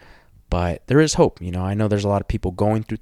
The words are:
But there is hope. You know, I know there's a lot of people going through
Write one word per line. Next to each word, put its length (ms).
But 380
there 120
is 140
hope. 260
You 120
know, 100
I 120
know 120
there's 180
a 40
lot 120
of 60
people 240
going 320
through 200